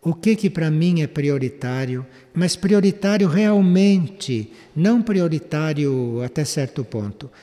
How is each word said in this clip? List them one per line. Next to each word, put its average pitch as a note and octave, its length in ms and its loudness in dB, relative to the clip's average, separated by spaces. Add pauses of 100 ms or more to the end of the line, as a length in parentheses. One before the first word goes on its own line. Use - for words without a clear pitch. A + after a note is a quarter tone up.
O E3 140 -2
que G#3+ 220 0
que G#3 140 0
para D#3+ 200 -2
mim D#3+ 320 2
é C#3+ 40 -2
prioritário? C3 1000 -4 (260)
Mas E3+ 240 -2
prioritário G3 720 2
realmente, F#3 1200 2 (220)
não G#3+ 280 2
prioritário D3+ 1200 -2
até C3+ 220 -4
certo C#3 400 -6
ponto. G#2+ 460 -10 (120)